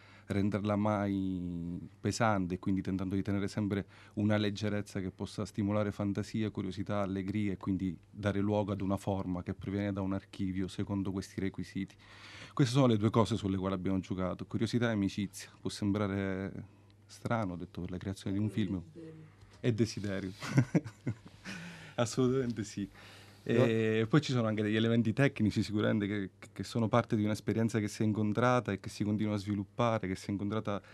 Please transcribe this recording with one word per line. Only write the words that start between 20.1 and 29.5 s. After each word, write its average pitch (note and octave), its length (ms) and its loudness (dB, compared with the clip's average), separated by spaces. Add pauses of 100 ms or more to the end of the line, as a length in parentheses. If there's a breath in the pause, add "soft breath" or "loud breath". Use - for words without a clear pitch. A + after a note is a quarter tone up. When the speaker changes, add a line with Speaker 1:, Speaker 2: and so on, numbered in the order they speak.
Speaker 1:
<laughs> - 1600 -4
Assolutamente B2 680 2
sì. G2+ 240 -6 (560 loud breath)
E A2+ 580 4
Speaker 2:
No. A2+ 60 2
Speaker 1:
poi D#3 140 6
ci C#3 120 -2
sono A#2+ 140 4
anche A2 140 0
degli G#2+ 140 2
elementi A2+ 380 4
tecnici A2+ 500 2
sicuramente G#2 420 2
che, G2 240 -4 (220)
che - 140 -8
sono A2+ 240 0
parte A#2 260 4
di G#2+ 80 4
un'esperienza G#2+ 560 2
che G#2 80 2
si - 140 -6
è A2+ 40 4
incontrata A2 680 2
e F#2+ 80 -2
che - 80 -10
si - 160 -6
continua G#2 300 2
a - 20 0
sviluppare, G#2 680 0